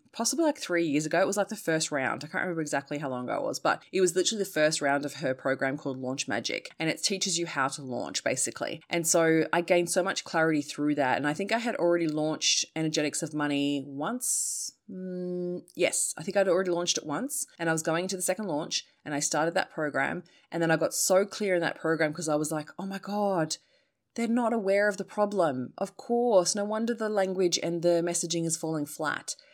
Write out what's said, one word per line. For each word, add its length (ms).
possibly, 320
like, 140
three 280
years 200
ago. 160
It 60
was, 100
like, 100
the 80
first 380
round. 320
I 20
can't 140
remember 180
exactly 380
how 100
long 160
ago 140
it 60
was, 180
but 220
it 80
was 160
literally 260
the 60
first 320
round 240
of 80
her 200
program 440
called 200
Launch 300
Magic. 500
And 120
it 120
teaches 380
you 60
how 240
to 120
launch, 400
basically. 680
And 180
so 460
I 80
gained 280
so 140
much 220
clarity 360
through 340
that. 200
And 100
I 80
think 200
I 60
had 180
already 320
launched 560
Energetics 480
of 100
Money 540
once. 880
Mm, 720
yes, 440
I 60
think 120
I'd 140
already 220
launched 260
it 80
once 400
and 120
I 20
was 100
going 220
into 140
the 40
second 260
launch 360
and 80
I 80
started 320
that 180
program. 520
And 100
then 80
I 60
got 180
so 320
clear 300
in 60
that 180
program 320
'cause 160
I 80
was 160
like, 260
"Oh 80
my 120
God, 580
they're 120
not 240
aware 380
of 80
the 80
problem. 720
Of 180
course, 600
no 100
wonder 280
the 140
language 560
and 180
the 220
messaging 420
is 120
falling 280
flat 520